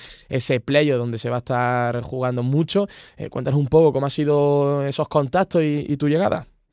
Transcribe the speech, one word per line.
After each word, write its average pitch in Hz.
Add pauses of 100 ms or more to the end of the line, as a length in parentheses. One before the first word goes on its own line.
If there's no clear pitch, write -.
(300)
ese 131
playoff 139
donde 120
se 120
va 123
a -
estar 123
jugando 127
mucho. 160 (300)
Eh, -
cuéntanos 131
un 143
poco 156
cómo 135
han 135
sido 143
esos 139
contactos 160
y, 147
y 143
tu 147
llegada. 165 (280)